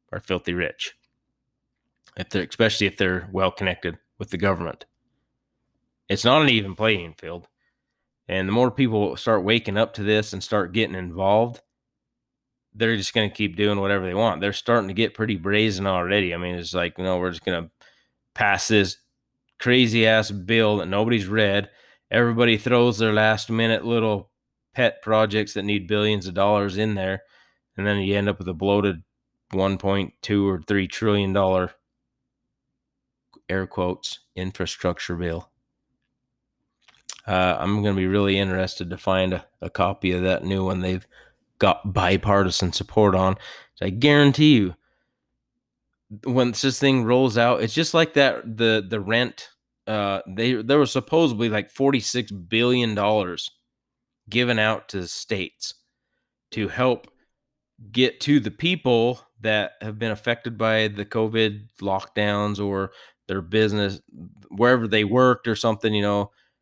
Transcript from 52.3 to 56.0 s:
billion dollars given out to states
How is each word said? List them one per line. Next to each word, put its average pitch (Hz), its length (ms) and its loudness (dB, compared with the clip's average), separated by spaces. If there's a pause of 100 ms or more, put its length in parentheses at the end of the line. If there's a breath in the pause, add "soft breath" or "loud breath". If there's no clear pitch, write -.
billion 113 640 0
dollars 101 560 0 (800)
given 120 280 0
out 107 320 0
to 92 160 -6
states - 680 -8 (800)